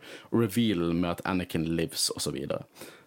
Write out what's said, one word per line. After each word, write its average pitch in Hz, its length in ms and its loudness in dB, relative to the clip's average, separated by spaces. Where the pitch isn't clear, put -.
og 117 160 4
revealen 95 580 2
med 87 140 0
at - 100 -8
Anakin 90 400 0
lives - 380 0
og - 80 -8
så 76 100 -2
videre. - 300 -4